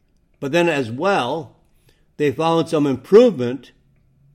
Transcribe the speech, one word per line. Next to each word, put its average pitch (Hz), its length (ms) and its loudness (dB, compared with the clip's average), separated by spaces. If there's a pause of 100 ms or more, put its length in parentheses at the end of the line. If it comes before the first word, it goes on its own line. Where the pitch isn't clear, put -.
(380)
But 135 140 -8
then 170 160 0
as 139 220 -2
well, 143 680 -4 (600)
they 147 140 -2
found 160 380 -2
some 147 180 0
improvement 139 840 2 (640)